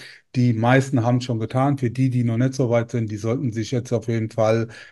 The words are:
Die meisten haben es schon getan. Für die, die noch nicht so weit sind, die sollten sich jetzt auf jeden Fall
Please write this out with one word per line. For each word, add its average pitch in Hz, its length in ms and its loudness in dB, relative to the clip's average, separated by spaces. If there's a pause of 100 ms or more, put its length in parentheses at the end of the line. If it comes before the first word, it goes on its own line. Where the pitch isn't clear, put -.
(340)
Die 123 180 4
meisten 127 500 2
haben 123 160 2
es 120 60 -4
schon 117 140 -4
getan. 131 400 0
Für 117 120 -2
die, 127 200 0
die 123 140 0
noch 113 120 0
nicht 131 180 0
so 131 140 0
weit 117 220 2
sind, 113 200 -2
die 107 60 -6
sollten 113 360 -2
sich 107 180 -6
jetzt 123 220 -4
auf 113 160 -2
jeden 113 220 -2
Fall 113 380 2 (240)